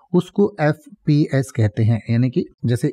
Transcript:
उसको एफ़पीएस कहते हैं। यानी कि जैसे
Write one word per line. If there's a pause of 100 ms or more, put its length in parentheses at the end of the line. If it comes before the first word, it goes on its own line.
(120)
उसको
एफ़पीएस
कहते
हैं। (100)
यानी
कि (200)
जैसे